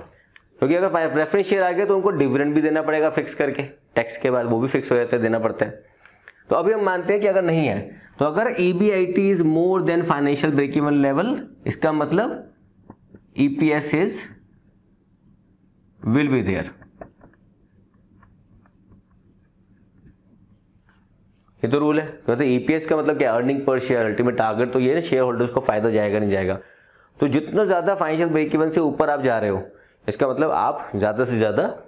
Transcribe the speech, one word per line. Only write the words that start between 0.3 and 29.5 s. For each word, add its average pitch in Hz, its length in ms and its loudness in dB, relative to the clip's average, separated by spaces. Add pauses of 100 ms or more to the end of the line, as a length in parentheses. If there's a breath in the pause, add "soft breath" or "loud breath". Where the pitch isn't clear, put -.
क्योंकि 139 160 2
अगर 165 380 0
preference 156 320 0
share 196 180 2
आ 180 80 0
गया 185 140 0
तो 196 100 2
उनको 190 140 2
dividend 143 460 0
भी 156 60 2
देना 156 200 0
पड़ेगा 156 280 0
fix 151 260 -4
करके, 139 280 -2
टैक्स - 540 -6
के 131 140 0
बाद 123 140 0
वो 113 140 2
भी 127 80 0
fix 131 240 -2
हो 123 60 4
जाते 120 180 0
हैं, 113 80 0
देना 113 160 2
पड़ता 110 260 -2
है। - 180 -14 (680 soft breath)
तो - 60 2
अभी 175 180 2
हम 214 80 -2
मानते 185 320 0
हैं 202 80 0
कि 208 60 0
अगर 190 140 2
नहीं 160 260 0
है, 104 340 -6 (180 loud breath)
तो 143 60 2
अगर 196 340 -2
ईबीआईटी 185 760 2
is 170 60 0
more 170 400 2
than 170 220 0
financial 143 560 0
break 139 180 0
even 147 280 2
level, 170 340 0 (280)
इसका - 240 -2
मतलब 156 640 -2 (840)
ईपीएस 147 580 0
is, 185 180 0 (1900)
will 139 220 0
be 123 140 0
there। 90 240 -2 (4000)
ये 117 40 -2
तो 139 120 2
rule 151 200 2
है। 151 80 -6
तो - 260 -4
मतलब 120 80 -2
ईपीएस 147 440 0
का 160 120 0
मतलब 147 200 0
क्या? 120 200 2
Earning 139 240 0
per 135 140 2
share, 127 200 0
अल्टीमेट 117 420 0
target। 113 360 0
तो 131 60 2
ये 127 140 2
ना 170 60 0
शेयर 139 220 0
होल्डर्स 120 280 0
को 131 100 -2
फायदा 110 300 0
जाएगा 104 300 0
नहीं 104 100 0
जाएगा। 95 300 -2 (600 soft breath)
तो 147 80 2
जितना 156 380 0
ज़्यादा 185 300 0
financial 165 340 0
ब्रेक 156 260 0
इवन 156 140 2
से 160 100 0
ऊपर 147 300 0
आप 143 120 -2
जा 120 180 2
रहे 107 100 0
हो, 95 180 -4 (400 soft breath)